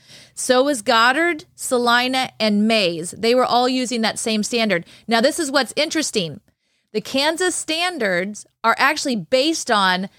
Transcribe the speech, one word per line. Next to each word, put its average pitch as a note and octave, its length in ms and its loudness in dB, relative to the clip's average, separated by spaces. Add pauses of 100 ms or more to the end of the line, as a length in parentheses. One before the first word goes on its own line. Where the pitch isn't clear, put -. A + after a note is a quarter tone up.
(340)
So B3+ 300 2
was C#4 180 0
Goddard, C4 600 2 (100)
Salina, B3 760 0 (100)
and G#3 260 2
Mays. F3+ 500 0
They A#3 200 2
were B3 100 4
all B3 220 2
using B3+ 340 -2
that G#3+ 160 -2
same A3 240 -2
standard. G#3 420 -2 (220)
Now, A3+ 140 2
this C#4+ 180 2
is D4+ 140 -2
what's C4 240 0
interesting. C4+ 640 -4 (520)
The G#3+ 80 -4
Kansas D#4 540 -2
standards A#3 920 -4 (180)
are A3+ 140 4
actually C#4 380 0
based C4 540 0
on F#3+ 380 2 (100)